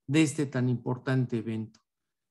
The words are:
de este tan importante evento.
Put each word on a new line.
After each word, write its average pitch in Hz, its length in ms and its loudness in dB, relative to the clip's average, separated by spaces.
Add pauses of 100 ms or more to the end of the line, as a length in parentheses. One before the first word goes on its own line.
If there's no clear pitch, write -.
de 151 140 6
este 151 240 0
tan 127 220 0
importante 123 680 0
evento. 110 400 -6 (520)